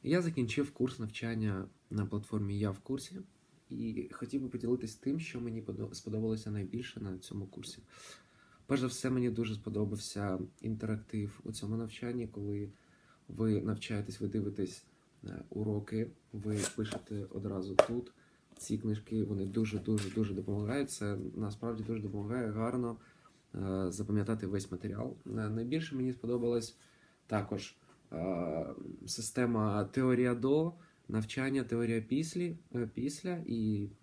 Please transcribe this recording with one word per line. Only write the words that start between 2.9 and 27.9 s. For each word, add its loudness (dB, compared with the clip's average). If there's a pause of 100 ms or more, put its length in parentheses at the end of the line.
і -4
хотів -4
би -4
поділитись 0
тим, -2
що -6
мені -4
подо-, -6
сподобалося -2
найбільше -4
на -4
цьому -6
курсі. -12 (880)
Перш 2
за 2
все, -2
мені 4
дуже 0
сподобався 0 (220)
інтерактив -2
у -6
цьому -4
навчанні, -4
коли -4 (600)
ви 4
навчаєтесь, -2
ви 0
дивитесь, 0 (400)
е, -8
уроки, 0 (220)
ви 0 (180)
пишете -4
одразу -2
тут. 8 (460)
Ці -2
книжки, 0
вони 0
дуже-дуже-дуже 2
допомагають. 0
Це -2 (160)
насправді -2
дуже -2
допомагає -2
гарно, 0 (580)
е, 2
запам'ятати 0
весь -2
матеріал. -4 (100)
Е, -6
найбільше 0
мені 2
сподобалась 0 (500)
також, 0 (360)